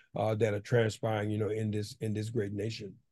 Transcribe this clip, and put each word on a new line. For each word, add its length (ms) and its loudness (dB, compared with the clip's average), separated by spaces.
uh, 220 0
that 180 2
are 60 -2
transpiring, 680 2
you 80 0
know, 120 0
in 200 0
this, 300 -2
in 140 -2
this 160 -2
great 220 -2
nation, 420 -6